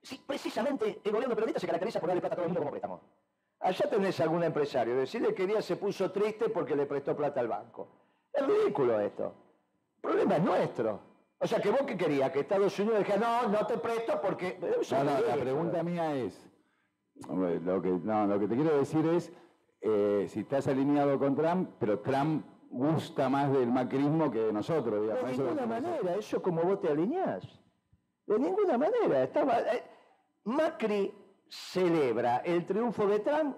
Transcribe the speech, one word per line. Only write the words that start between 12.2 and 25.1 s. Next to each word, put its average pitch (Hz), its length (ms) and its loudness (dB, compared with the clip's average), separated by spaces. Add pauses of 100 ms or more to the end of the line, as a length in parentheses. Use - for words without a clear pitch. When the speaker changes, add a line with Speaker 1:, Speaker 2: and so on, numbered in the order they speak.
Speaker 1:
que 139 100 -2
Estados 190 380 0
Unidos 208 220 2
dijera, 196 180 2 (240)
"No, 226 60 0
no 208 180 0
te 233 120 -2
presto 233 440 -2
porque". 185 360 -4 (220)
Eso - 140 -2
Speaker 2:
No, 135 60 2
Speaker 1:
es 143 40 2
Speaker 2:
no, - 0 -
la 143 140 2
Speaker 1:
ridículo. - 240 0
Speaker 2:
pregunta 165 400 -2
mía 165 320 -2
es, 117 360 -6 (800)
lo 87 540 0
que, 95 80 -2
no, 104 360 0
lo 101 120 2
que 98 100 0
te 117 60 0
quiero 151 240 2
decir 147 280 0
es, 170 260 0 (480)
eh, 101 480 2
si 107 120 -6
estás 139 280 -2
alineado 143 500 2
con 139 160 2
Trump, 170 440 0
pero 104 220 0
Trump 143 460 0 (240)
gusta 135 580 0
más 139 240 2
del 123 180 4
macrismo 139 600 2
que 110 80 -2
de 110 140 2
nosotros, 107 500 0
digamos. 107 220 -2